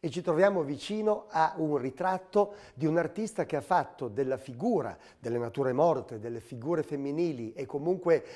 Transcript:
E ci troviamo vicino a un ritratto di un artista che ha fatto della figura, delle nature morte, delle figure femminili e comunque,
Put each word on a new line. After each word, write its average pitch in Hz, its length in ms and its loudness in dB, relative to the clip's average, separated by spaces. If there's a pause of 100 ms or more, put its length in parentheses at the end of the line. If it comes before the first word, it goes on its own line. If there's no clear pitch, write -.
E - 80 -4
ci 170 120 -6
troviamo 180 420 4
vicino 214 640 -2
a 160 300 2
un 156 180 0
ritratto 185 800 0 (200)
di 147 120 -4
un 156 100 4
artista 170 500 -2
che 151 120 -2
ha 135 40 0
fatto 151 460 0
della 131 300 0
figura, 127 600 -2 (220)
delle 117 180 -4
nature 120 360 -2
morte, 135 460 2
delle 117 200 -8
figure 139 440 -4
femminili 143 680 -4
e 135 140 -8
comunque, 170 580 2 (120)